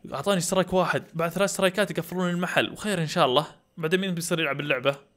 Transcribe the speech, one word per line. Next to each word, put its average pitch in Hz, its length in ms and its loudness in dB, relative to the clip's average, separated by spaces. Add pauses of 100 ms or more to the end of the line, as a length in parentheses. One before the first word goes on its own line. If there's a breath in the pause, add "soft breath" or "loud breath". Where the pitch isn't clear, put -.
(140)
أعطاني 185 240 0
اشتراك 185 360 0
واحد، 170 300 2 (100)
بعد 170 160 -2
ثلاث 185 220 0
اشتراكات 190 400 0
يقفلون 175 380 -2
المحل، 175 420 0
وخير 196 300 -4
إن 151 60 -2
شاء 160 180 4
الله. 135 200 4 (320)
بعدين 170 220 0
مين 190 160 -2
بيصير 170 240 -2
يلعب 143 200 -2
اللعبة؟ 139 360 -2 (220)